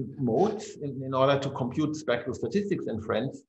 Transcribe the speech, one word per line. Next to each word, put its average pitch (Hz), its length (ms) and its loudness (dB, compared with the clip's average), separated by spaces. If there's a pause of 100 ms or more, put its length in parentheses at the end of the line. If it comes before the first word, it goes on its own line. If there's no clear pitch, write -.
(160)
modes 143 680 2
in, 135 220 -6
in 131 80 -6
order 135 260 6
to - 120 -2
compute 143 460 0
spectral 120 380 -2
statistics 185 520 -2
and 107 180 -4
friends? 113 440 -2